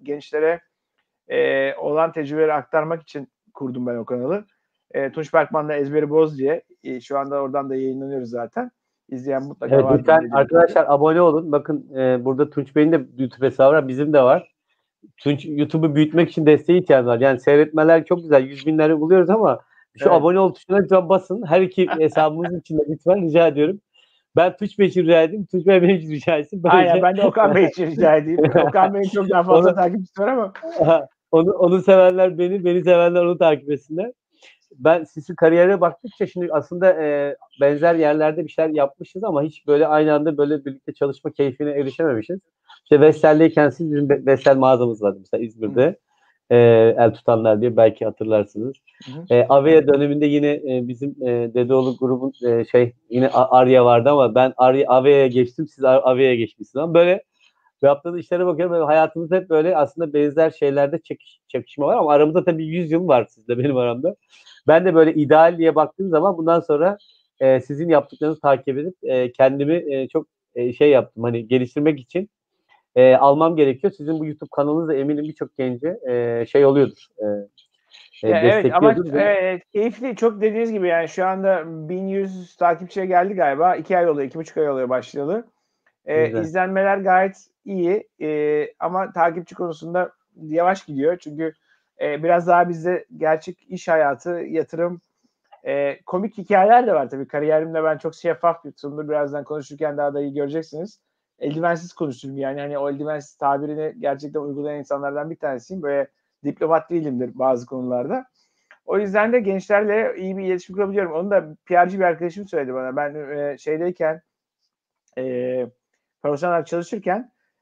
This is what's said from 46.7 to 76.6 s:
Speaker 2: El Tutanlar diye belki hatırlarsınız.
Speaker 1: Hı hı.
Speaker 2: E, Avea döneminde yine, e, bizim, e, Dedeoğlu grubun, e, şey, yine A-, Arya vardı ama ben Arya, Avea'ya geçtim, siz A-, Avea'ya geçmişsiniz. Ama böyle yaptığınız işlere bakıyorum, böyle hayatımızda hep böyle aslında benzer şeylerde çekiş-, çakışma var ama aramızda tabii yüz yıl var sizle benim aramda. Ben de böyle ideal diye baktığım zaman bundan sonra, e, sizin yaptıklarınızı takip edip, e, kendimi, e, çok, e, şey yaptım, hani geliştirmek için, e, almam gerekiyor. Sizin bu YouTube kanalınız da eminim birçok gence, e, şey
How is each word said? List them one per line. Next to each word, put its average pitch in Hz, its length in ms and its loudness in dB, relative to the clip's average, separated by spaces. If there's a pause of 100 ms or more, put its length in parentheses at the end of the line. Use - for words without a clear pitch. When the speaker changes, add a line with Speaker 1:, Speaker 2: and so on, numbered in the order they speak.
Speaker 2:
El 113 160 4
Tutanlar 110 460 0
diye 117 160 -2
belki 110 280 2
hatırlarsınız. 107 720 -4 (300)
Speaker 1:
Hı 127 60 -18
hı. 156 220 -4
Speaker 2:
E, 120 140 4
Avea 143 380 6
döneminde 143 400 2
yine, 147 240 0
e, 131 380 -4
bizim, 127 340 -10
e, 120 320 -4
Dedeoğlu 127 460 0
grubun, 127 320 -2 (140)
e, 117 180 0
şey, 123 280 0 (180)
yine 127 180 0
A-, 127 300 2
Arya 127 260 6
vardı 120 260 4
ama 131 240 2
ben 127 220 2
Arya, 131 320 2
Avea'ya 135 380 4
geçtim, 123 420 -2
siz - 160 -10
A-, 131 180 4
Avea'ya 127 320 2
geçmişsiniz. 113 480 -6
Ama 165 120 -4
böyle 180 280 4 (600)
yaptığınız 143 380 0
işlere 180 260 -2
bakıyorum, 170 280 -2
böyle 160 100 0
hayatımızda 160 520 0
hep 185 140 -4
böyle 165 260 2
aslında 151 360 -2
benzer 147 380 0
şeylerde 143 480 -2
çekiş-, - 500 -16
çakışma 139 380 -8
var 196 100 0
ama 165 160 0
aramızda 151 320 4
tabii 160 220 -2
yüz 160 260 -6
yıl 170 160 -2
var 123 220 4
sizle 120 280 -8
benim 131 180 -2
aramda. 123 400 -2 (520)
Ben 165 160 6
de 180 100 2
böyle 160 200 6
ideal 160 440 4
diye 160 160 2
baktığım 156 360 -2
zaman 170 280 0
bundan 165 220 2
sonra, 165 380 -2 (420)
e, 131 200 2
sizin 143 280 -8
yaptıklarınızı 151 520 0
takip 135 380 -2
edip, 170 240 -8
e, 127 300 -2
kendimi, 143 600 0
e, 135 140 -6
çok, 156 180 -6 (280)
e, 120 180 -4
şey 147 180 4
yaptım, 117 320 0
hani 117 260 -4
geliştirmek 135 520 -2
için, 185 300 -10 (680)
e, 127 200 8
almam 147 400 2
gerekiyor. 143 400 0
Sizin 156 220 -8
bu 156 80 -8
YouTube 151 300 -14
kanalınız 151 320 -4
da 156 60 -2
eminim 147 300 -4
birçok 156 320 -14
gence, 131 420 -8 (100)
e, 120 400 -4
şey 139 180 4